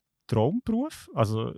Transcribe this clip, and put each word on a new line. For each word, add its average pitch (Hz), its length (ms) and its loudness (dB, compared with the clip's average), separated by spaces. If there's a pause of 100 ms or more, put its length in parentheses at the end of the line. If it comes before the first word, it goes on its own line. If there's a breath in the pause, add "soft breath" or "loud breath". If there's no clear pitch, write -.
(320)
Traumberuf. 220 840 0
Also, 113 440 0